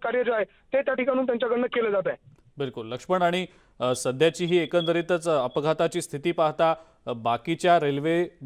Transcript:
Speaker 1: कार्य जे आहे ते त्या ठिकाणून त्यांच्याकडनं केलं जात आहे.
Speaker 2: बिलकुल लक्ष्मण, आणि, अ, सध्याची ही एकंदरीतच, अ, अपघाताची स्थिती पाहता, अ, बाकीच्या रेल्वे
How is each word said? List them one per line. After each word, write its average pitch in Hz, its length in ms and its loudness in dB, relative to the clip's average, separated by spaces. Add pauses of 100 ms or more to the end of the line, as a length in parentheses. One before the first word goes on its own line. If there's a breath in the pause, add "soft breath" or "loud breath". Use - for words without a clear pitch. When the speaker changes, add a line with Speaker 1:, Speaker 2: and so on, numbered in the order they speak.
Speaker 1:
कार्य 247 220 -2
जे 233 80 0
आहे 214 120 0
ते - 380 -2
त्या 269 120 -2
ठिकाणून 254 320 0
त्यांच्याकडनं 240 400 0
केलं 226 240 -2
जात 196 160 0
आहे. 135 100 -2 (420)
Speaker 2:
बिलकुल 123 280 -6
लक्ष्मण, 151 360 -2
आणि, 175 240 2 (340 soft breath)
अ, 127 140 0
सध्याची 147 500 0
ही 175 140 2
एकंदरीतच, 170 680 0
अ, 147 160 2
अपघाताची 156 580 0
स्थिती 151 300 -4
पाहता, 160 420 2 (320 loud breath)
अ, 123 60 -4
बाकीच्या 139 680 2
रेल्वे 156 640 -2